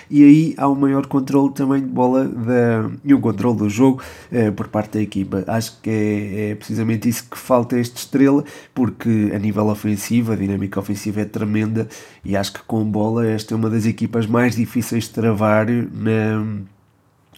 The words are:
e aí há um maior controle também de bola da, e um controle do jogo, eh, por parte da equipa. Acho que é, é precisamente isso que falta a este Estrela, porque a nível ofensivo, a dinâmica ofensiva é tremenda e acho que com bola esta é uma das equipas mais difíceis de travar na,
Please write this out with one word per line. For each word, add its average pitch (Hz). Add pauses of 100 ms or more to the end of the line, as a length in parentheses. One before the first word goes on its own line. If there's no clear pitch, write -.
e 147
aí 156
há 139
um 139
maior 139
controle 139
também 135
de 131
bola 127
da, 120 (140)
e 143
um 120
controle 110
do 104
jogo, 127 (300)
eh, 110
por 98
parte 107
da 107
equipa. 98
Acho 113
que -
é, 104
é 92
precisamente 113
isso -
que -
falta 123
a 120
este 120
Estrela, 139 (300)
porque 110
a 101
nível 104
ofensivo, 107
a -
dinâmica 98
ofensiva 104
é 101
tremenda 110 (360)
e 95
acho 98
que -
com 110
bola 110
esta 110
é 110
uma 113
das 110
equipas 113
mais 117
difíceis 113
de -
travar 110
na, 110 (920)